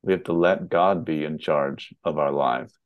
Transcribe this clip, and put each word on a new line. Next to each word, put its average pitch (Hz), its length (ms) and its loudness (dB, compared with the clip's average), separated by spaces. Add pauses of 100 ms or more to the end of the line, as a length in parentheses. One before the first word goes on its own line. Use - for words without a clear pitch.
We 95 100 2
have 90 120 -2
to 85 80 -2
let 90 360 2
God 95 360 2
be 78 180 -2
in 76 160 -6
charge 69 540 -2 (100)
of 78 140 -2
our 71 140 0
lives. 67 540 -2